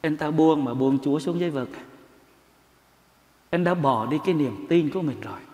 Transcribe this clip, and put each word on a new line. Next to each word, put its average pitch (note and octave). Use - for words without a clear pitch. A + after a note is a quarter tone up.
Anh D#3
ta D3+
buông D#3+
mà A#2+
buông C3+
Chúa D3
xuống E3+
dưới F3
vực. C3+
Anh F3
đã F3
bỏ C3+
đi C#3
cái F#3
niềm C3+
tin E3
của F#3
mình C#3
rồi. -